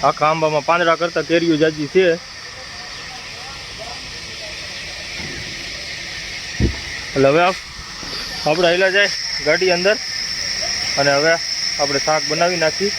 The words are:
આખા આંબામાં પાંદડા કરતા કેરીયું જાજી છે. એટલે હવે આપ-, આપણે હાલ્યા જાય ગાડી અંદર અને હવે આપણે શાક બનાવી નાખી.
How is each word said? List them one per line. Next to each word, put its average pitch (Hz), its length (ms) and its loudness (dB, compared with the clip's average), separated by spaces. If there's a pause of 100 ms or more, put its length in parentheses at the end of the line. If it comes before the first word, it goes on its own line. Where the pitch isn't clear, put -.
આખા 151 260 4
આંબામાં 156 360 2
પાંદડા 165 300 4
કરતા 165 260 0
કેરીયું 165 360 4
જાજી 151 300 2
છે. 185 260 6 (4000)
એટલે 135 140 6
હવે 156 120 6
આપ-, 185 140 4 (920)
આપણે 170 200 4
હાલ્યા 180 220 4
જાય 196 200 4 (360)
ગાડી 175 260 4
અંદર 185 260 4 (1000)
અને 143 140 4
હવે 151 220 4 (460)
આપણે 143 200 0
શાક 156 300 2
બનાવી 170 280 2
નાખી. 160 420 2